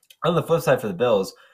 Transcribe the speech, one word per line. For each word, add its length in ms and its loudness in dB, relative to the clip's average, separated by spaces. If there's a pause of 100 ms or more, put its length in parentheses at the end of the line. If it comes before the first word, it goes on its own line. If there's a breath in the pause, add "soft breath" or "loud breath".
(240)
On 100 0
the 80 0
flip 200 0
side 180 2
for 80 -6
the 60 -6
Bills, 420 0 (180 soft breath)